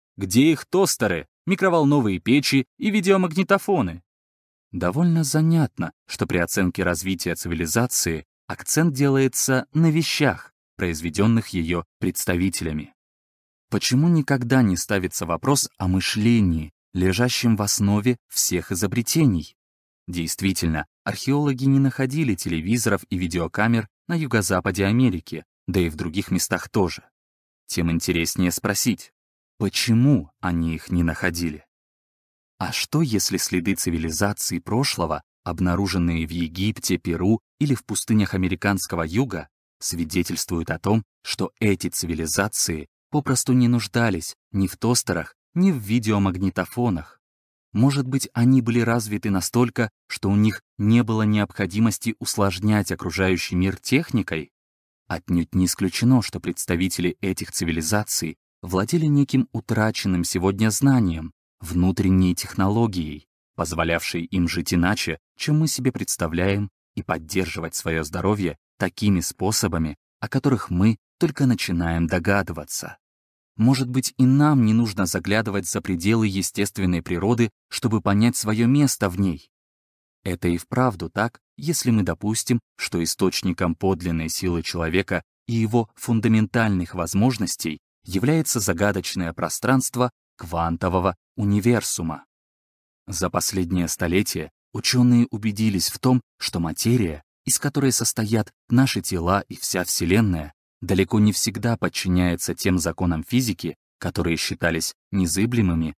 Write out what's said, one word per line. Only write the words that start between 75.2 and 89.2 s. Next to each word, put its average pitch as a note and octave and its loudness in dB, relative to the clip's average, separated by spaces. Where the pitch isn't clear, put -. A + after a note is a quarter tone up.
за G2 -4
пределы G2+ 0
естественной F#2 -2
природы, G#2+ 0
чтобы A2 -2
понять G#2+ 2
свое G#2+ 0
место C3+ 2
в F2+ -6
ней. F#2 -2
Это F2+ -4
и F2 2
вправду G2 -2
так, A2+ -4
если C#3+ -2
мы A2 4
допустим, G#2 -2
что - -4
источником F2+ -2
подлинной F2 -2
силы E2+ -4
человека E2+ -2
и A#2+ -6
его A2+ 0
фундаментальных A2 0
возможностей F#2 -2
является B2 0
загадочное F#2+ -2